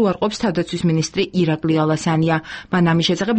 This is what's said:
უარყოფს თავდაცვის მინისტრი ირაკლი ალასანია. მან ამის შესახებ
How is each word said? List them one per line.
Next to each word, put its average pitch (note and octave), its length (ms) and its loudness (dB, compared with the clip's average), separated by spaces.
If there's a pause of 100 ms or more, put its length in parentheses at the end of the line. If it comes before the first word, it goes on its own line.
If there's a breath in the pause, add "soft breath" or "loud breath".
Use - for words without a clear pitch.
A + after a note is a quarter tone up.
უარყოფს G#3 440 0
თავდაცვის F3 440 -2
მინისტრი D#3+ 340 0 (200)
ირაკლი D#3+ 320 0 (100)
ალასანია. D#3+ 520 0 (360 loud breath)
მან F3+ 180 4
ამის E3 200 2
შესახებ G3+ 280 -2